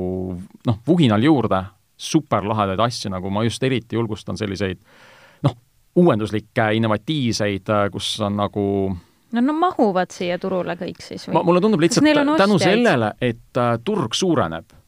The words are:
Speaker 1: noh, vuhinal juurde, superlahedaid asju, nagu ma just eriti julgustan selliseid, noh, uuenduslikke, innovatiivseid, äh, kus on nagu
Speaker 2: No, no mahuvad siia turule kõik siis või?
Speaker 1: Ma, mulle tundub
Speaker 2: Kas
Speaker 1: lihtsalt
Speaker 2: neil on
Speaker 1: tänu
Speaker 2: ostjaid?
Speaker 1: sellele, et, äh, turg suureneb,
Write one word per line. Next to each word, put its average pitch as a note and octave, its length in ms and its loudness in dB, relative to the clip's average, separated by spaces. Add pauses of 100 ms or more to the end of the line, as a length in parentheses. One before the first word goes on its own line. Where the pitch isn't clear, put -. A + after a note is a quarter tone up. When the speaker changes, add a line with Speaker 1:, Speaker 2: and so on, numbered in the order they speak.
(680)
Speaker 1:
noh, G#2+ 180 0
vuhinal C3 380 4
juurde, A2+ 400 2 (360)
superlahedaid G#2 800 -2
asju, A#2 300 -2
nagu F#2+ 220 -6
ma G#2 120 -2
just A#2 200 -4
eriti B2+ 320 -4
julgustan G#2 420 -6
selliseid, F#2+ 400 -4 (680)
noh, - 140 0 (380)
uuenduslikke, A2 840 2
innovatiivseid, A2 920 -2
äh, G2+ 200 2
kus G#2 320 -8
on G2+ 160 -2
nagu G2+ 300 -2 (680)
Speaker 2:
No, A#3 80 0
no C#4 120 2
mahuvad B3 600 0
siia F3+ 240 -4
turule F3+ 400 -4
kõik F3+ 240 -10
siis - 240 -14
või? F#3 80 -8
Speaker 1:
Ma, D#3+ 80 2
mulle F3+ 200 4
tundub G#3 180 2
Speaker 2:
Kas E3 80 4
Speaker 1:
lihtsalt - 180 2
Speaker 2:
neil D4 160 4
on C#4 60 2 (100)
Speaker 1:
tänu G3+ 160 4
Speaker 2:
ostjaid? F#3 240 4
Speaker 1:
sellele, E3 300 2 (100)
et, A#2+ 400 -4
äh, A#2+ 140 2 (100)
turg E3 320 -2
suureneb, G#2+ 520 0 (220)